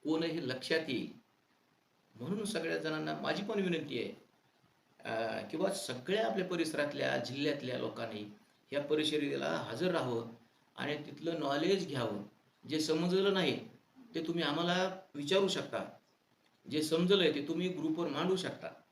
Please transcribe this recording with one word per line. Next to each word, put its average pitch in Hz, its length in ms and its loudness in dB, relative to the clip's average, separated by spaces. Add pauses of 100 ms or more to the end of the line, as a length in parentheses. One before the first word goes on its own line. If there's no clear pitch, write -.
कोण 160 200 2
आहे 165 80 0
हे 160 160 -2
लक्षात 143 400 0
येईल. 110 260 -2 (1000)
म्हणून 175 280 -4
सगळ्या 165 340 -2
जणांना 156 440 -2
माझी 156 220 0
पण 208 160 -2
विनंती 160 400 0
आहे, 101 100 -2 (920)
अं, 110 480 -4
किंवा 175 240 0
सगळ्या 190 560 -2
आपल्या 190 180 0
परिसरातल्या, 147 720 0
जिल्ह्यातल्या 127 640 -2
लोकांनी 110 540 -6 (400)
या 143 80 0
परिषदेला 147 680 0
हजर 165 420 0
राहावं 123 360 0 (480)
आणि 147 220 -2
तिथलं 151 420 -4
नॉलेज 160 480 2
घ्यावं. 110 360 -2 (460)
जे 156 100 0
समजलं 180 540 4
नाही 165 260 2 (560)
ते 160 120 -2
तुम्ही 165 160 0
आम्हाला 175 560 2 (140)
विचारू 185 340 4
शकता, - 360 -2 (880)
जे 151 120 2
समजलंय 170 480 6
ते 143 160 -2
तुम्ही 175 220 0
ग्रुपवर 160 380 0
मांडू 170 280 2
शकता. - 320 -4 (240)